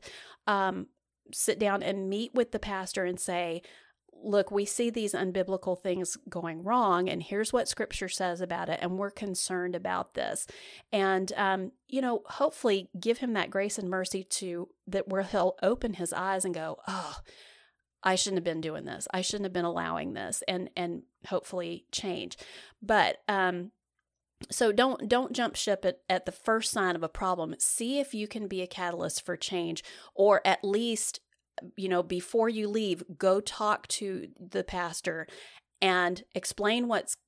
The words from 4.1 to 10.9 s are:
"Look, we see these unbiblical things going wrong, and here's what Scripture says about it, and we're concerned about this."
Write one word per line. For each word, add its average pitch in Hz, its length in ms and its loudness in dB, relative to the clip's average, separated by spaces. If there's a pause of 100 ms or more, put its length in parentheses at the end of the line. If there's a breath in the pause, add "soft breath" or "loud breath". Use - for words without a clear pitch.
"Look, 202 300 4
we 202 140 2
see 233 240 0
these 220 240 -2
unbiblical 185 680 0
things 180 360 -2 (100)
going 170 380 -6
wrong, 196 420 4
and 165 160 -4
here's 208 300 -2
what 240 160 2
Scripture - 400 -4
says 180 320 -2
about 175 260 -2
it, 165 140 -2
and 180 160 -2
we're 202 140 -2
concerned 180 640 -4
about 185 380 -2
this." - 320 -4 (460 loud breath)